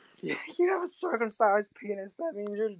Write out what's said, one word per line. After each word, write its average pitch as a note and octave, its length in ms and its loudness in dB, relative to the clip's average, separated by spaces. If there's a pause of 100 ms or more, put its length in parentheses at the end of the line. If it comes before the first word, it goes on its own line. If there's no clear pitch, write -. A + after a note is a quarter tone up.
(180)
<laughs> - 40 -18
You - 520 0
have F4+ 100 -2
a F4+ 40 -2
circumcised G#3+ 880 2
penis, G3+ 400 -8
that E4 200 -4
means G#3 220 -6
you're A3 220 0